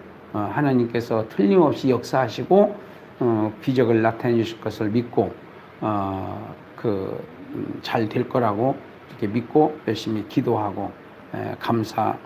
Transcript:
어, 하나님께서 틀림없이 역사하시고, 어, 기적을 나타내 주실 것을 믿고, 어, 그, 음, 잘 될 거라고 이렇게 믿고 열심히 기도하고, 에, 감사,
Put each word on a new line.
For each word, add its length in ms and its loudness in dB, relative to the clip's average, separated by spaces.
어, 200 -2
하나님께서 760 0
틀림없이 600 4
역사하시고, 840 4
어, 420 2
기적을 400 4
나타내 360 2
주실 240 -2
것을 280 -4
믿고, 420 0
어, 720 -4
그, 440 -2
음, 280 -6
잘 260 0
될 220 -2
거라고 460 0
이렇게 180 -6
믿고 500 2
열심히 420 -2
기도하고, 640 -2
에, 240 -6
감사, 560 0